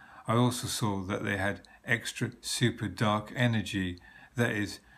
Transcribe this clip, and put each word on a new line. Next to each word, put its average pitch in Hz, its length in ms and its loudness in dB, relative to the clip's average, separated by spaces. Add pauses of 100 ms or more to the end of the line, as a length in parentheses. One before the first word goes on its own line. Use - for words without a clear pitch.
(280)
I 113 80 2
also 123 320 4
saw 98 360 0
that 101 200 -2
they 104 140 0
had 98 300 -2 (160)
extra - 480 -2 (100)
super - 460 0
dark 104 480 0
energy, 101 680 0 (340)
that 120 160 2
is, 104 280 -4 (180)